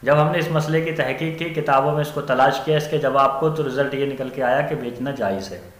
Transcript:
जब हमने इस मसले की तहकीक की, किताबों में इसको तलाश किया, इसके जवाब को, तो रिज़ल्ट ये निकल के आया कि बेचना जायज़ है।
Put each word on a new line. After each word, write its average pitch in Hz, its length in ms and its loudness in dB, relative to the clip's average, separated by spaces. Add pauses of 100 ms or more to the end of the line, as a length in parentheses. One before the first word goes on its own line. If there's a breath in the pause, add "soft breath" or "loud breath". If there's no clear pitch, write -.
जब 139 140 4
हमने 160 220 4
इस 156 120 -2
मसले 156 300 2
की 165 120 -2
तहकीक 151 460 -2
की, 170 120 -4
किताबों 143 420 2
में 151 80 0
इसको 143 220 -4
तलाश 135 420 2
किया, 156 120 2
इसके 151 220 -2
जवाब 135 400 2
को, 156 100 2
तो 156 140 -2
रिज़ल्ट 135 320 -2
ये 135 120 0
निकल 131 220 -6
के 135 140 -6
आया 131 200 2
कि 151 140 -4
बेचना 123 360 -6
जायज़ 98 360 -4
है। 90 120 -12 (180)